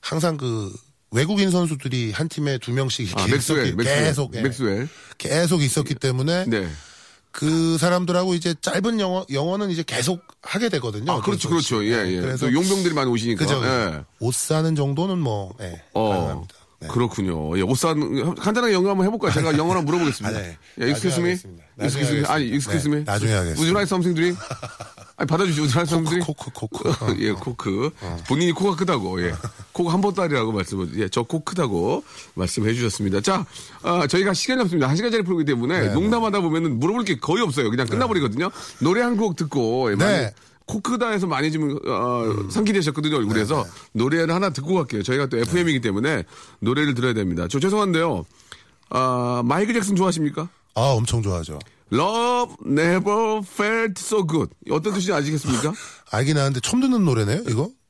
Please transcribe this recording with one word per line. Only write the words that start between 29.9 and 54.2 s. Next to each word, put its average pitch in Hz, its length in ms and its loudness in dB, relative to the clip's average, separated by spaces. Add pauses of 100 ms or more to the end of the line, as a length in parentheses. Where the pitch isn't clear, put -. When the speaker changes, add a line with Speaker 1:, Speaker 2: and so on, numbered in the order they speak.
Speaker 2:
한 180 80 2
번 202 160 2
딸이라고 143 380 0
말씀을, 95 420 -2
예, 98 140 -2
저 120 180 0
코 160 160 -4
크다고 127 580 0 (340)
말씀해 104 380 0
주셨습니다. 104 460 0
자, 185 260 0 (380)
아, 175 240 2
저희가 190 260 2
시간이 254 280 0
없습니다. 165 260 2
한 139 80 4
시간짜리 220 280 0
프로그램이기 170 280 0
때문에 131 300 0
Speaker 1:
네, 113 80 2
네. 101 40 0
Speaker 2:
농담하다 208 460 2
보면은 160 400 0
물어볼 208 240 2
게 170 160 0
거의 196 240 0
없어요. 131 260 0
그냥 120 180 0
Speaker 1:
네. - 40 -4
Speaker 2:
끝나버리거든요. 180 580 0 (300)
노래 196 220 4
한 240 160 2
곡 202 180 0
듣고, 127 560 0
예, 101 60 2
Speaker 1:
네. 139 80 4
Speaker 2:
많이 180 220 2 (380)
코 - 160 -6
크다 233 280 -2
해서 196 160 0
많이 151 260 0
좀, 151 360 -2
어, 120 380 0
Speaker 1:
음. 104 260 -2
Speaker 2:
상기되셨거든요, 156 680 2
얼굴에서. 110 400 2
Speaker 1:
네, 120 60 0
네. 85 60 -8 (240)
Speaker 2:
노래를 156 420 2
하나 190 160 0
듣고 143 240 -2
갈게요. 131 260 0
저희가 127 240 0
또 131 140 -2
에프엠이기 160 400 2
Speaker 1:
네. - 20 -6
Speaker 2:
때문에 110 420 0 (360)
노래를 139 340 2
들어야 120 220 0
됩니다. 87 340 0
저 139 100 0
죄송한데요. 170 640 0 (680)
아, 123 540 0
마이클 185 280 2
잭슨 202 220 0
좋아하십니까? 165 520 0 (280)
Speaker 1:
아, 117 60 2
엄청 120 420 2
좋아하죠. 82 340 -4 (340)
Speaker 2:
Love 233 640 0 (120)
never 196 760 2
felt 214 540 0
so 208 300 0